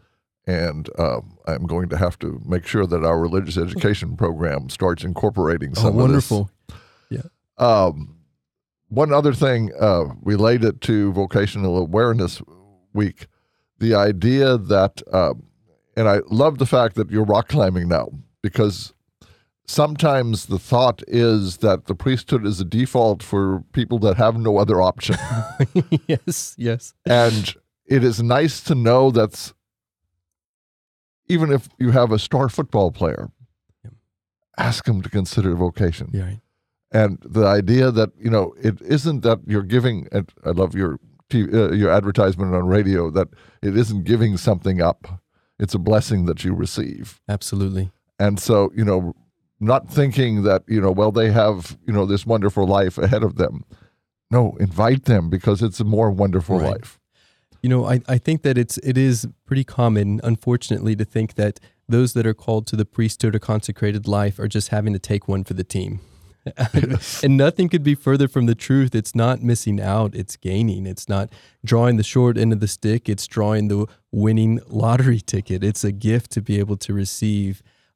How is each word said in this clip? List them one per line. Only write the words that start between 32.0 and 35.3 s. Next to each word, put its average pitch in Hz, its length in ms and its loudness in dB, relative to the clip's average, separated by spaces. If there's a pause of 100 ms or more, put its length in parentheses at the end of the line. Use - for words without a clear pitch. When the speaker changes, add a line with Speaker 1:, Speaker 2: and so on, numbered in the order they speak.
Speaker 1:
a 110 60 4
star 135 300 0
football 101 420 0
player, 67 400 -4 (540)
Speaker 2:
Yep. 110 100 -20 (640)
Speaker 1:
ask 117 280 -2
him 98 160 0
to - 60 -10
consider 95 460 0